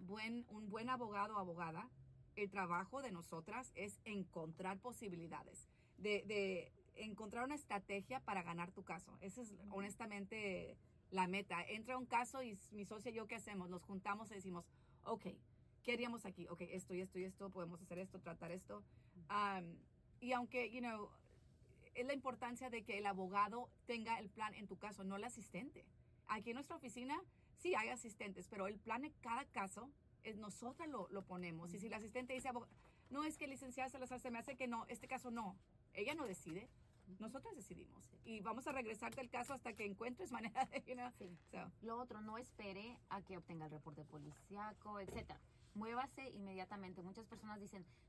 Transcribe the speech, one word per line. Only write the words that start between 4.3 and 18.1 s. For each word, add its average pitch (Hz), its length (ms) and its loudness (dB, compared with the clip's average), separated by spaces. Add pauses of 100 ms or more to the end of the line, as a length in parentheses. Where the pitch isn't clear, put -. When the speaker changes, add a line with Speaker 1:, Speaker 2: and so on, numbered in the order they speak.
Speaker 1:
posibilidades, 170 880 -4 (300)
de, 202 280 6
de 196 460 4 (240)
encontrar 220 480 0
una 285 120 2
estrategia 202 680 2
para 196 220 2
ganar 170 280 2
tu 196 120 -6
caso. - 360 -4
Esa 202 220 -4
es, 220 100 -6
Speaker 2:
Ujú. 202 260 -6
Speaker 1:
honestamente, 202 1000 0 (340)
la 185 160 8
meta. 185 400 2
Entra 220 300 0
un 254 80 0
caso 240 360 4
y 240 100 -2
s-, 196 220 -10
mi 208 120 -2
socia 220 260 -2
y 220 40 -4
yo, 220 120 -2
¿qué 233 80 -2
hacemos? 196 340 -2
Nos 175 140 -4
juntamos 202 480 0
y 208 40 -6
decimos, 185 300 -4 (380)
"Ok, 214 240 2 (560)
¿qué 240 100 6
haríamos 233 320 2
aquí? 180 220 -4
Ok, 175 140 -4
esto 180 320 -2
y 180 80 2
esto 190 180 -2
y 185 60 2
esto, 190 260 -4
podemos 175 300 -4
hacer 180 180 -4
esto, 190 200 -6